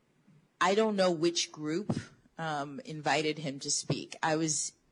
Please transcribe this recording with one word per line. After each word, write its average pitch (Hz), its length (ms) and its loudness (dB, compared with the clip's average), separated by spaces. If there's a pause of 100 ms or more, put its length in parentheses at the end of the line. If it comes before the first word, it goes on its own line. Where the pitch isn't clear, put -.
(600)
I 185 160 4
don't 214 220 4
know 185 140 6
which 170 400 0
group, 156 460 -2 (400)
um, 147 480 -4
invited 151 540 0
him 143 200 -4
to 147 120 -4
speak. - 520 -4
I 160 120 4
was 156 380 0 (180)